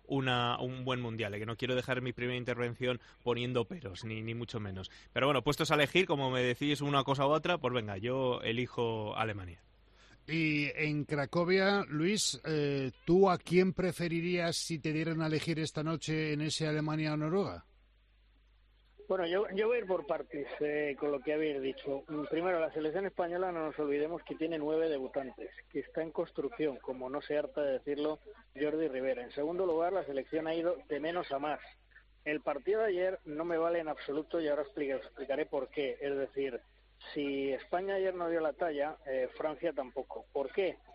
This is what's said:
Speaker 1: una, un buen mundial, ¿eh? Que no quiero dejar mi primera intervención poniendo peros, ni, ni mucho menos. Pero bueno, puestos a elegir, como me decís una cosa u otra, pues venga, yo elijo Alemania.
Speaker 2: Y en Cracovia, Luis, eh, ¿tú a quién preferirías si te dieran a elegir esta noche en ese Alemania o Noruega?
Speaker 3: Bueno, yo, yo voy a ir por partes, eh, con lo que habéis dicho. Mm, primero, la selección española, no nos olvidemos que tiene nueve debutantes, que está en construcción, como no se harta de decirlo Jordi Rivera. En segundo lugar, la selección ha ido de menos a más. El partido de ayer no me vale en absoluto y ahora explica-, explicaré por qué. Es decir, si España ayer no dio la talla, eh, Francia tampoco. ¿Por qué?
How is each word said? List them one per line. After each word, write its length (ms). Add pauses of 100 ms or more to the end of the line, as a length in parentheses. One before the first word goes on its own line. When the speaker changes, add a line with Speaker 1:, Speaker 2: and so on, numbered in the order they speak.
Speaker 1:
una, 540
un 240
buen 160
mundial, 320
¿eh? 60
Que 80
no 100
quiero 180
dejar 280
mi 100
primera 240
intervención 640 (220)
poniendo 420
peros, 400
ni, 160
ni 140
mucho 260
menos. 300 (240)
Pero 140
bueno, 140
puestos 280
a 60
elegir, 300
como 240
me 120
decís 400
una 200
cosa 240
u 40
otra, 260
pues 160
venga, 240
yo 460
elijo 760
Alemania. 420 (680)
Speaker 2:
Y 480
en 300
Cracovia, 840
Luis, 560
eh, 460 (160)
¿tú 240
a 80
quién 340
preferirías 840
si 240
te 120
dieran 300
a 60
elegir 300
esta 240
noche 520
en 80
ese 260
Alemania 460
o 20
Noruega? 480 (1400)
Speaker 3:
Bueno, 200
yo, 280
yo 140
voy 80
a 40
ir 60
por 200
partes, 400 (140)
eh, 380
con 140
lo 80
que 140
habéis 260
dicho. 480
Mm, 220
primero, 280
la 140
selección 320
española, 480
no 140
nos 120
olvidemos 440
que 120
tiene 220
nueve 320
debutantes, 640 (200)
que 100
está 220
en 80
construcción, 680
como 320
no 100
se 160
harta 240
de 120
decirlo 460 (400)
Jordi 300
Rivera. 340
En 100
segundo 340
lugar, 260
la 140
selección 400
ha 80
ido 240 (100)
de 120
menos 320
a 60
más. 220 (640)
El 160
partido 400
de 80
ayer 380
no 180
me 140
vale 220
en 80
absoluto 520
y 80
ahora 140
explica-, 340
explicaré 480
por 240
qué. 320
Es 160
decir, 420 (540)
si 400
España 440
ayer 180
no 160
dio 100
la 140
talla, 420 (100)
eh, 300
Francia 380
tampoco. 580
¿Por 180
qué? 280 (160)